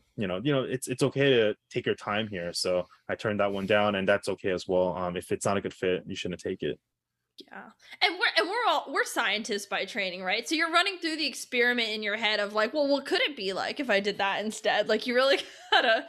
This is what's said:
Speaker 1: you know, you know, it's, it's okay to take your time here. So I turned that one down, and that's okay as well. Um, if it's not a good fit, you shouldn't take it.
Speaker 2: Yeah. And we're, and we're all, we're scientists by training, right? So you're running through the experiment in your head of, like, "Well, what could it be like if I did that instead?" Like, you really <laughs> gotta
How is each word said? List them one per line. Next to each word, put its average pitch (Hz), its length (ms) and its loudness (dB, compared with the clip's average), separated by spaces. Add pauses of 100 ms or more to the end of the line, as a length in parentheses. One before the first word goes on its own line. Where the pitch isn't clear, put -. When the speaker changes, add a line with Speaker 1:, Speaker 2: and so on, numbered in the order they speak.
(160)
Speaker 1:
you 110 100 -4
know, 92 160 -2
you 143 100 0
know, 131 120 2
it's, - 240 -6
it's 131 140 -2
okay 139 280 2
to 110 240 4 (160)
take 123 160 -4
your 110 80 2
time 107 340 -4
here. 87 240 -6
So 90 340 0 (220)
I 98 60 -2
turned 104 260 -2
that 101 120 2
one 95 140 -4
down, 104 280 4
and 95 140 0
that's 101 200 4
okay 98 220 -2
as 90 160 -2
well. 90 300 2
Um, 90 200 -4
if 87 160 -8
it's 98 140 -2
not 101 100 2
a 98 40 -2
good 92 120 -6
fit, 90 340 -2
you 98 100 -8
shouldn't 90 240 -6
take 92 220 -6
it. 71 160 -4 (720)
Speaker 2:
Yeah. - 200 -18 (300)
And 381 140 0
we're, 370 120 -2 (100)
and 320 120 2
we're 427 200 0
all, - 240 0
we're 415 120 2
scientists 214 640 -2
by 180 180 -2
training, 190 380 -6
right? 208 260 -2
So 311 60 -2
you're 320 160 2
running 349 280 2
through 320 180 -4
the 302 100 -2
experiment 240 640 0
in 214 140 -4
your 208 140 -2
head 214 220 0
of, 208 140 -2
like, 220 200 2
"Well, 302 140 2
what 277 200 2
could 403 160 2
it 311 140 0
be 190 160 -4
like 135 280 -2
if 285 100 -2
I 196 80 6
did - 200 -2
that 294 260 0
instead?" 202 440 0
Like, 220 200 2
you 240 80 2
really 269 220 6 (180)
<laughs> - 160 -10
gotta 262 360 4